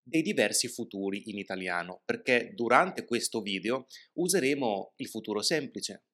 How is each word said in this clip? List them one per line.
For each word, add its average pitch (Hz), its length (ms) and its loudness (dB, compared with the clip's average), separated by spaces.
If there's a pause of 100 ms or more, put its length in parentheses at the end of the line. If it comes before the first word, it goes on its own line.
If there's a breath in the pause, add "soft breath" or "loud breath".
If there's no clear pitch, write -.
dei 160 200 0
diversi 127 460 2
futuri 98 640 -6
in 101 80 -6
italiano, 90 680 -6
perché 117 500 2
durante 131 520 4
questo 113 340 0
video 101 460 -2 (260 loud breath)
useremo 139 840 0
il 123 120 -10
futuro 104 320 -4
semplice 110 720 -2